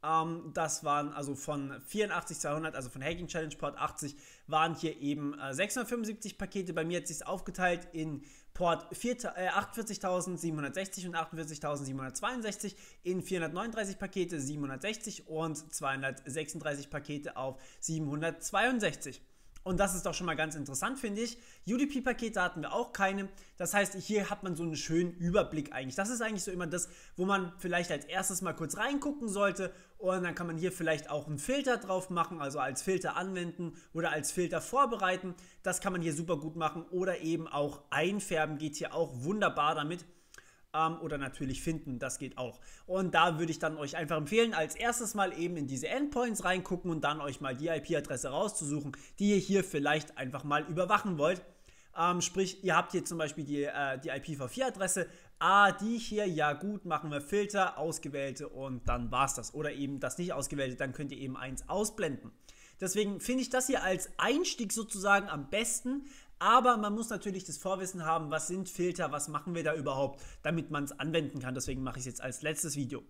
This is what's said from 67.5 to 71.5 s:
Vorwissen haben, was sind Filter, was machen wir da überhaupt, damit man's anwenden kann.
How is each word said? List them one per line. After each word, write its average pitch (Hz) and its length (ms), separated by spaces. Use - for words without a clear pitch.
Vorwissen 185 460
haben, 160 260
was 151 180
sind 185 200
Filter, 175 460
was 147 160
machen 151 260
wir 165 80
da 151 100
überhaupt, 139 480
damit 160 260
man's 143 220
anwenden 156 480
kann. 127 160